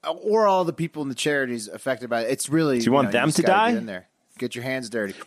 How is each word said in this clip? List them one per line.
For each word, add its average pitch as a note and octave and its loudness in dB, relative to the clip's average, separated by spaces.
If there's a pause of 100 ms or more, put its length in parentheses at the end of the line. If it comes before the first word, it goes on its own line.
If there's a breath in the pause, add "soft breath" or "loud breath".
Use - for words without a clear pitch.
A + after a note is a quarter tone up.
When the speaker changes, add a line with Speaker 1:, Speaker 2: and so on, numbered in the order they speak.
Speaker 1:
Or G#3 2
all F#3+ 4
the E3 -2
people E3 -6
in C#3 -4
the B2+ -6
charities B2 -2
affected A#2+ -6
by A#2 0
it. A#2 -2
It's - -4
really, D3+ 2
Speaker 2:
Do A#2 0
you A#2+ 4
want C3+ 4
Speaker 1:
you G2+ 0
know, A#2+ 4
you A#2+ 4
Speaker 2:
them D3 4
Speaker 1:
just D3+ 0
Speaker 2:
to F3 2
Speaker 1:
gotta F#3 4
Speaker 2:
die? A3 4
Speaker 1:
get A3 0
in A#2 -8
there. F#2 -12 (300)
Get A#2+ -8
your A#2+ -10
hands C3 -6
dirty. G#2 -4 (120)